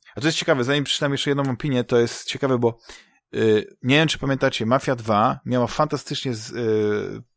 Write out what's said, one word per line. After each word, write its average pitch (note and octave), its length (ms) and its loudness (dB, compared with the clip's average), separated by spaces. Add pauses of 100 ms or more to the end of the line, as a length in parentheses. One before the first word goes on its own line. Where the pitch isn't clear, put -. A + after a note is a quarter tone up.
(160)
a G#2 40 -8
to C#3 80 -2
jest D#3+ 100 0
ciekawe, C#3 260 2
zanim C#3 200 0
przeczytam C#3+ 280 -2
jeszcze C#3 180 -2
jedną C#3 220 0
opinię, B2 320 -2
to B2 140 2
jest A#2 300 0
ciekawe, C3 300 0
bo, A#2 200 2 (560)
y, G#2+ 480 2
nie B2+ 140 2
wiem, D#3 120 4
czy - 100 -4
pamiętacie, C3+ 480 -2
Mafia C3 300 0
dwa A2+ 480 0
miała B2 220 0
fantastycznie C#3+ 680 -2
z-, A2 180 -10
y, G#2+ 680 0 (140)